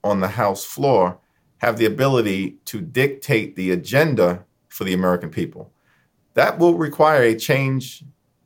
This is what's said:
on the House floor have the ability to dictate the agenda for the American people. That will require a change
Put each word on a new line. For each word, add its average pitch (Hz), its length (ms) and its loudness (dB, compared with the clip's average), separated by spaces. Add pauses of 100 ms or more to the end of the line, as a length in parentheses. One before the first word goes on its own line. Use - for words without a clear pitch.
on 101 160 0
the 92 100 0
House 98 360 -2
floor 110 520 0 (420)
have 113 180 -2
the 113 80 2
ability 107 800 0
to 107 160 -10
dictate 123 720 -2
the 92 160 -2
agenda 92 720 0 (240)
for - 160 -10
the 95 100 -4
American 90 360 0
people. - 420 -8 (640)
That 165 260 2
will 170 160 4
require 151 480 2
a 113 120 4
change 135 680 -2 (420)